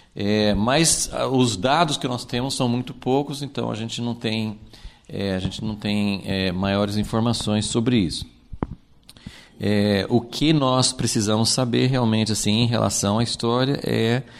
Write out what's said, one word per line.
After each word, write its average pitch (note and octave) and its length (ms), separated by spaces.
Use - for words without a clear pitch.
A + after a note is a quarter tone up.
É, G#2 380
mas, C3 580
ah, B2+ 160
os B2+ 300
dados C#3+ 400
que - 100
nós B2 160
temos B2+ 300
são B2+ 160
muito B2 240
poucos, C#3 480
então A#2+ 300
a A2+ 40
gente A2+ 260
não A#2+ 120
tem, A2 460
é, G2 260
a F#2 40
gente F#2+ 240
não G#2+ 120
tem, G#2 500
é, F#2+ 260
maiores G2 440
informações G#2+ 680
sobre A#2+ 320
isso. F2 280
É, G2+ 500
o A#2 120
que D3 320
nós B2+ 400
precisamos A2 560
saber B2 380
realmente, A2 440
assim, G#2+ 320
em - 40
relação A2 520
à A#2+ 40
história B2 600
é A#2 400